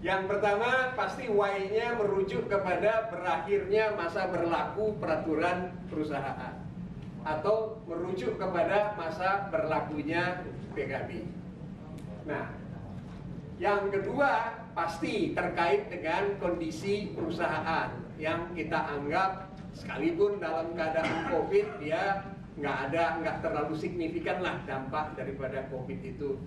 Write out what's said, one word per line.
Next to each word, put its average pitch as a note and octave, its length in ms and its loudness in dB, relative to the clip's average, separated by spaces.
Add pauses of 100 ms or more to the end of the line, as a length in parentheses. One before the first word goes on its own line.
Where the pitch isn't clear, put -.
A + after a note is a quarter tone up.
Yang F#3+ 320 2
pertama, A3+ 640 4
pasti G#3+ 320 -2
why-nya G3+ 640 4
merujuk G3+ 560 2
kepada G3 560 4
berakhirnya F#3+ 880 2
masa G#3 320 0
berlaku F3 720 0
peraturan E3+ 720 2 (160)
perusahaan C#3+ 720 -4 (640)
atau G3+ 640 2
merujuk F3+ 480 -2
kepada - 640 2
masa F3+ 480 0
berlakunya D#3 960 0 (320)
P - 160 -2
K - 20 -2 (140)
B. - 160 -6 (1040)
Nah, - 240 -4 (1040)
yang G3+ 320 4
kedua, A3+ 720 2 (160)
pasti E3+ 560 0
terkait F3 560 2
dengan F3 480 0
kondisi F3 800 -2
perusahaan D#3 720 0 (320)
yang E3+ 320 -2
kita D3+ 480 -2
anggap, F3 560 0 (160)
sekalipun E3+ 720 2
dalam E3 320 0
keadaan D#3+ 560 2
covid, G3+ 480 4
dia F#3 480 0 (320)
nggak C#3 180 0 (140)
ada, E3 320 2
nggak D#3 160 0
terlalu D3+ 400 0
signifikan F3 640 -2
lah D3+ 240 0
dampak C3+ 480 -4
daripada C3+ 560 -4
covid C3 320 -6
itu C3+ 320 -4 (120)